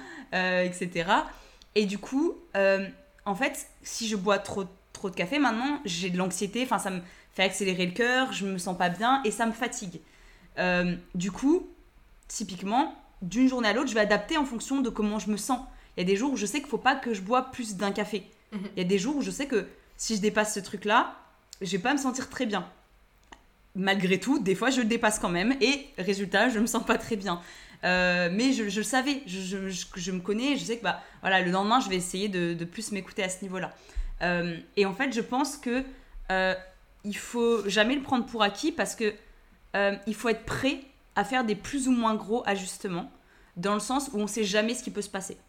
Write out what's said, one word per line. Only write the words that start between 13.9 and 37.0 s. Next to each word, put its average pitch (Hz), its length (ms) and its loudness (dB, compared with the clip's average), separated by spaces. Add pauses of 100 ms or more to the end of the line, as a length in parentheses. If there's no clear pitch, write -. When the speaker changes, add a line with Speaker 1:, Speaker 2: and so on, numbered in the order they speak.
Speaker 1:
vais 220 80 4
adapter 208 360 2
en 294 60 4
fonction 269 380 -2
de 247 80 0
comment 214 280 0
je 208 120 -2
me 214 80 0
sens. 254 240 -2 (340)
Il 180 60 -2
y - 20 0
a 180 40 0
des 196 100 4
jours 262 160 0
où 240 40 0
je 202 80 -2
sais 294 140 -2
qu'il 277 80 -6
faut 220 100 -2
pas 269 180 2
que 247 180 -4
je 196 80 -4
bois 254 300 0
plus 214 240 -8
d'un 196 180 0
café. 202 360 -4 (220)
Speaker 2:
Mhm. 202 100 -6 (140)
Speaker 1:
Il 185 80 -2
y - 20 0
a - 20 0
des 196 120 4
jours 254 160 0
où 277 60 0
je 196 100 -2
sais 269 160 -4
que 226 200 0 (280)
si - 220 -2
je 185 40 -4
dépasse 214 320 2
ce 208 60 -6
truc-là, 208 560 0 (460)
je 185 100 -6
vais 196 80 0
pas 262 140 2
me 277 60 2
sentir 262 300 -4
très - 160 -2
bien. 202 220 -2 (1080)
Malgré 190 440 2
tout, 277 200 2
des 185 160 2
fois, 226 140 2
je 254 120 2
le 226 60 2
dépasse 226 300 2
quand 214 120 0
même 185 320 2
et 269 260 4 (100)
résultat, 196 520 2
je 214 100 2
me 233 60 4
sens - 200 0
pas 240 120 4
très - 180 -4
bien. 185 260 -4 (440)
Euh, 180 460 4
mais 233 200 4
je, 214 160 0
je 196 120 -2
le 214 40 0
savais, 262 420 0
je, 180 140 -8
je, 190 300 -6
je, 180 160 -6 (100)
je 190 160 -6
me 185 80 -2
connais, 226 380 0
je 170 80 -6
sais 226 120 -2
que, 226 60 -8
bah, 180 160 -2 (220)
voilà, 185 200 4
le 180 80 0
lendemain, 202 300 4
je 220 80 0
vais 190 80 0
essayer 185 320 -2
de, 175 260 0
de 170 120 -4
plus 214 260 -10
m'écouter 196 320 -6
à 185 60 -2
ce 185 120 -8
niveau-là. 185 320 -6 (480)
Euh, 175 360 0 (180)
et 202 100 6
en 190 80 2
fait, 254 200 0
je 226 80 0
pense 277 340 -2
que, 247 280 -2 (480)
euh, 185 220 2 (500)